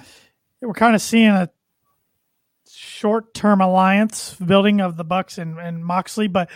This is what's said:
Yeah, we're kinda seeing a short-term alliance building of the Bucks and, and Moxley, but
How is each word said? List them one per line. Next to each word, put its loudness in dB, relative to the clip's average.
Yeah, -10
we're -8
kinda 4
seeing 4
a 0
short-term -2
alliance 0
building 2
of -4
the -10
Bucks -6
and, -10
and -10
Moxley, -4
but -2